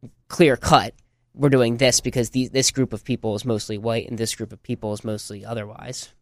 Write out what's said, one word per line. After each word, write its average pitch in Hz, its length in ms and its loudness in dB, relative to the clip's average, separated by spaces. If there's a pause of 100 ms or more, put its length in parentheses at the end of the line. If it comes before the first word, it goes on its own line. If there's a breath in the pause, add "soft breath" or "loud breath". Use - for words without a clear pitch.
(280)
clear 143 280 6
cut, 113 380 2 (400)
"We're 139 160 2
doing 120 260 4
this 123 240 4
because 120 300 -2
the, 127 180 0
this 135 240 0
group 131 200 0
of 104 120 -8
people 113 320 -2
is 104 80 -6
mostly 110 340 -4
white 113 300 -4
and 113 100 -8
this 113 160 -2
group 107 180 -10
of 101 120 -20
people 113 280 -6
is - 120 -10
mostly 104 400 -10
otherwise." 113 640 -12 (140)